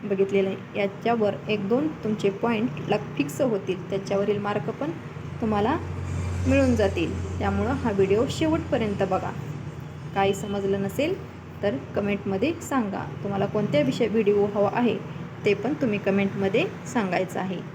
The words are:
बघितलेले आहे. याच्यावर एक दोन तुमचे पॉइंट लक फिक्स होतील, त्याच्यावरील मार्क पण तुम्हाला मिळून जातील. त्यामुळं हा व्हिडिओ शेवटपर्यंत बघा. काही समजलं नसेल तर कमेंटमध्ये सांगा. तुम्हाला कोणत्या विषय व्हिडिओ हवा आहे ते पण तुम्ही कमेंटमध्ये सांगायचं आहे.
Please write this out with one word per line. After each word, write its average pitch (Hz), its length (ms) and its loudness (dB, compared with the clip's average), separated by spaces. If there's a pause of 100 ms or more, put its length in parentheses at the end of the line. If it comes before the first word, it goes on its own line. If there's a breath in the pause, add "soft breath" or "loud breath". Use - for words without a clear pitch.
बघितलेले 196 440 2
आहे. - 300 -6
याच्यावर 208 560 0 (140)
एक 202 200 0
दोन 269 200 2
तुमचे 214 420 0
पॉइंट 233 380 0 (200)
लक 208 120 2 (160)
फिक्स 277 240 -2
होतील, 196 500 -2
त्याच्यावरील 202 480 0
मार्क 208 320 -2
पण 285 200 -4 (500)
तुम्हाला 220 380 2 (680)
मिळून 262 300 6
जातील. 190 600 0
त्यामुळं 202 300 0
हा 262 220 0
व्हिडिओ 196 400 4
शेवटपर्यंत 294 800 0
बघा. 185 200 0 (840)
काही 196 200 2
समजलं 196 480 -2
नसेल 277 320 0 (480)
तर 214 140 2 (200)
कमेंटमध्ये 202 580 0
सांगा. 226 500 -2 (180)
तुम्हाला 196 240 0
कोणत्या 208 360 2
विषय 254 240 2
व्हिडिओ 202 400 4
हवा 202 260 2
आहे 240 260 2 (460)
ते 208 100 6
पण 233 200 -2
तुम्ही 214 240 0
कमेंटमध्ये 196 720 2 (180)
सांगायचं 185 540 0
आहे. 185 200 -4 (140)